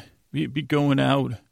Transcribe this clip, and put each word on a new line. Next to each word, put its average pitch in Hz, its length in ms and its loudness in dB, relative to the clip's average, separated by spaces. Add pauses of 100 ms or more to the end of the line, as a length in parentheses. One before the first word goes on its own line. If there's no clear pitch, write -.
(320)
be, 151 160 -4
be 139 160 -6
going 143 360 2
out, 135 340 0
uh, - 20 -10 (160)